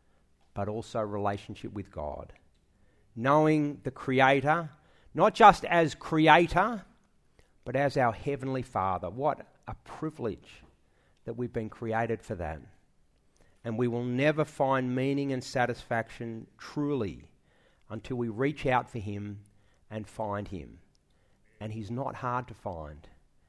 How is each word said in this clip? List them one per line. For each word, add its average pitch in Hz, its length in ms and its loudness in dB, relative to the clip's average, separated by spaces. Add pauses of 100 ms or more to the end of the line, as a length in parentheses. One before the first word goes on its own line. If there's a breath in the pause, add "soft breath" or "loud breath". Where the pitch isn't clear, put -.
(540)
but 101 140 -4
also 110 340 -6
relationship 104 720 -6
with 101 180 -10
God. - 420 -10 (840)
Knowing 147 680 2
the 131 80 -6
Creator, 139 760 2 (440 soft breath)
not 196 200 4
just 208 320 10
as 165 300 4
Creator, 170 880 4 (840)
but 120 100 -6
as 139 220 0
our 123 140 4
Heavenly 131 520 -4
Father. 92 460 -2
What 131 380 -4 (200)
a - 160 -8
privilege - 800 -10 (640)
that 117 80 -8
we've 120 200 -6
been 110 160 -6
created 113 520 -4
for 110 140 -10
that. 80 240 -6 (1040)
And 113 140 -6
we 123 100 0
will 120 160 -2
never 143 400 0
find 135 520 -2
meaning 139 360 -2
and 127 120 -4
satisfaction 117 1040 -4 (100)
truly 127 680 -4 (640)
until 110 280 -8
we 120 120 -2
reach 139 360 -2
out 127 240 2
for - 80 -12
him 104 420 -8 (520)
and 107 160 -10
find 101 400 -6
him. 67 320 -12 (800)
And 107 120 -10
he's 107 200 -10
not 123 240 -4
hard 123 320 -2
to 107 80 -18
find. 76 520 -10 (420)